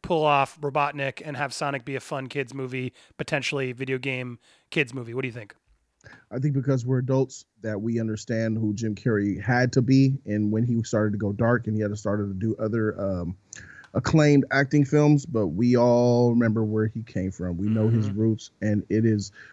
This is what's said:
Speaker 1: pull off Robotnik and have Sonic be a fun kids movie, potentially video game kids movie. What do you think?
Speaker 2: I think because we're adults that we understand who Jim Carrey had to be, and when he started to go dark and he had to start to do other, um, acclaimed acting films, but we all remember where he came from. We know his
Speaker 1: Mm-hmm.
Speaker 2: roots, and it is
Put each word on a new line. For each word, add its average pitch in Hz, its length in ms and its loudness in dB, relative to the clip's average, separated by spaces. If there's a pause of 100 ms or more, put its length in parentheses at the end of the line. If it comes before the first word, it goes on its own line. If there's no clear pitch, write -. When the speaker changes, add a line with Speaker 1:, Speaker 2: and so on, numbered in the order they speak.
Speaker 1:
pull 160 200 0
off 143 380 2
Robotnik 143 640 -4
and 147 100 -8
have 135 160 -6
Sonic 139 320 -6
be 139 120 -8
a 127 40 -6
fun 131 280 -10
kids 131 260 -8
movie, 127 400 -8 (240)
potentially 135 560 -4
video 131 240 -4
game 127 400 -6 (320)
kids 131 240 -2
movie. 117 220 -10
What 131 80 -4
do 135 40 -6
you 113 60 -10
think? 110 220 -16 (760)
Speaker 2:
I 107 60 -8
think 143 160 -2
because 131 320 0
we're 127 140 2
adults 131 460 0 (180)
that 107 180 -4
we 117 180 -2
understand 113 600 -2
who 107 160 0
Jim 110 180 -4
Carrey 101 480 0
had 123 320 2
to 135 80 2
be, 135 460 4
and 104 240 0
when 110 120 0
he 117 200 0
started 107 300 0
to 107 40 -4
go 101 160 -2
dark 117 320 2
and 107 100 -2
he 107 60 0
had 104 80 -2
to 104 80 -6
start 104 220 -2
to 101 140 -4
do 107 260 -2
other, 110 420 -2
um, 92 340 -4 (600)
acclaimed 147 560 4
acting 139 340 2
films, 147 400 4
but 110 220 0
we 120 280 2
all 120 540 4
remember 113 340 2
where 110 240 0
he 110 140 -6
came 95 300 -4
from. 90 260 -6
We 98 100 -4
know 110 220 2
his 110 200 2
Speaker 1:
Mm-hmm. 101 100 -4
Speaker 2:
roots, 110 320 0 (100)
and 104 280 0
it 110 160 2
is 107 260 2 (220)